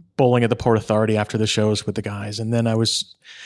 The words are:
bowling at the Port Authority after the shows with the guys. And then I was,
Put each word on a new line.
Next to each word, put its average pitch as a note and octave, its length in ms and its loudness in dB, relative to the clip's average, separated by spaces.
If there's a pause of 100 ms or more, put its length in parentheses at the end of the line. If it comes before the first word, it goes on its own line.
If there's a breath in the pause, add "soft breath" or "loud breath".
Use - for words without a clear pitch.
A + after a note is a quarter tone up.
(180)
bowling B2 260 4
at A2+ 60 4
the A2 80 0
Port A2+ 200 2
Authority G#2+ 380 0
after G#2+ 220 -2
the G#2+ 100 0
shows G#2+ 380 0
with G2+ 100 -6
the G#2+ 60 -6
guys. G#2 380 -8
And A2+ 140 -4
then A#2 140 0
I A2+ 80 0
was, - 400 -2 (300 loud breath)